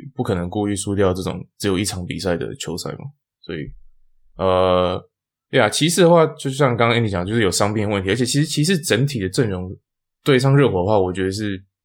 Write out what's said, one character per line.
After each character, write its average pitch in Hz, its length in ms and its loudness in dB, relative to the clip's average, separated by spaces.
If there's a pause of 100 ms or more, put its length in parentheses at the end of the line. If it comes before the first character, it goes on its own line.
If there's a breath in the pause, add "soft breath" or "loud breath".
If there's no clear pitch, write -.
(140)
不 - 80 -6
可 120 140 -2
能 87 120 -4
故 101 220 -2
意 101 60 -2
输 101 180 -4
掉 95 180 2
这 92 120 -4
种 82 200 -6 (140)
只 - 100 -4
有 95 120 0
一 104 40 0
场 92 220 -6
比 85 140 -8
赛 90 180 -2
的 55 200 -8
球 82 200 -8
赛 - 140 -8
嘛， - 80 -12 (420)
所 85 140 -10
以， 78 60 -8 (760)
呃， 90 680 2 (460)
对 135 100 2
啊， 110 80 4
骑 147 220 0
士 175 120 2
的 165 80 6
话， 165 180 6
就 143 240 -6
像 131 260 2
刚 117 100 4
刚 117 80 4
Andy 117 140 0
讲 90 160 -2
的， 101 60 -4
就 113 40 0
是 120 60 2
有 98 80 4
伤 101 240 0
病 107 160 -2
问 101 140 -2
题， 98 60 -2
而 101 60 2
且 127 80 0
其 120 100 -2
实 143 120 2
骑 147 180 -2
士 180 140 0
整 135 300 0
体 135 120 -4
的 92 80 -2
阵 110 220 0
容 92 260 -8 (480)
对 139 140 4
上 135 180 4
热 139 140 6
火 95 120 0
的 87 40 0
话， 107 140 4
我 92 120 0
觉 92 120 -2
得 95 80 0
是 98 340 -6 (200)